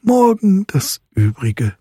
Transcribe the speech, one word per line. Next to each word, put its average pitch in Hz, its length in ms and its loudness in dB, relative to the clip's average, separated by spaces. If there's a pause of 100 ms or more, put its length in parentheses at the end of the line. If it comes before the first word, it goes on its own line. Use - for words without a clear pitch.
Morgen 220 640 2
das - 340 -4 (120)
Übrige. 107 680 -2